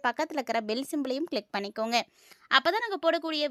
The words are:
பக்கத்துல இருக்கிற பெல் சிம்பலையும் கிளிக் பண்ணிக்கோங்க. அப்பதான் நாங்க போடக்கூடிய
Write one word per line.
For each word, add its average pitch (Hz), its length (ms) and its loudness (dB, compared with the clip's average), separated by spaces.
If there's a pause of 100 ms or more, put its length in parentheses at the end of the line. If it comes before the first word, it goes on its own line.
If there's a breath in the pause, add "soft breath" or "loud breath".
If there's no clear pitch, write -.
பக்கத்துல 294 320 -2
இருக்கிற 226 300 -2
பெல் 247 220 -2
சிம்பலையும் 277 400 -2
கிளிக் 220 240 -4
பண்ணிக்கோங்க. 220 420 -2 (540 soft breath)
அப்பதான் 349 340 4
நாங்க 392 200 -4
போடக்கூடிய 320 460 2